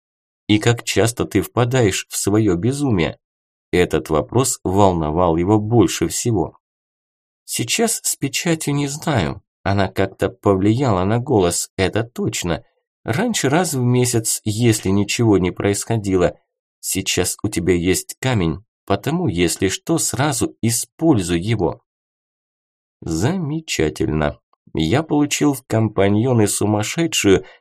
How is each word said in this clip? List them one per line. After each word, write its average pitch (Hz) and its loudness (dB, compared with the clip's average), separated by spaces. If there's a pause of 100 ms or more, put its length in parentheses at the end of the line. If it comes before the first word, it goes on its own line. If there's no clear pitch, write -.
(460)
"И 104 4
как 117 0
часто 101 0
ты 95 0
впадаешь 120 0
в - -10
своё 101 2
безумие?" 117 0 (540)
Этот 82 0
вопрос 92 0
волновал 87 2
его 95 2
больше 107 2
всего. 107 -4 (840)
"Сейчас - -2
с - -4
печатью 160 -2
не 143 -2
знаю. 135 -2 (200)
Она 98 0
как-то 95 -2
повлияла 101 2
на 107 0
голос, 104 0
это 95 -2
точно. 113 -6 (400)
Раньше 190 -2
раз 160 0
в 127 -2
месяц, 123 0
если 107 2
ничего 101 2
не 90 0
происходило. 98 0 (420)
Сейчас - -4
у 104 -2
тебя 90 0
есть 87 0
камень, 98 -2 (220)
потому, 156 -2
если 165 0
что, 160 -2
сразу - -4
используй 110 0
его". 90 -4 (1200)
"Замечательно. 82 -2 (360)
Я 95 0
получил 147 0
в - -14
компаньоны 110 2
сумасшедшую, 104 0 (160)